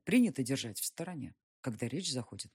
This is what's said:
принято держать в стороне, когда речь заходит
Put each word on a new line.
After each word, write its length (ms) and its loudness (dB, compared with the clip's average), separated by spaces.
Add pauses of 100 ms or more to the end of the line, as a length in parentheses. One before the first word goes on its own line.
принято 380 6
держать 360 -2
в 60 -4
стороне, 500 -8 (280)
когда 260 -2
речь 240 -4
заходит 420 -6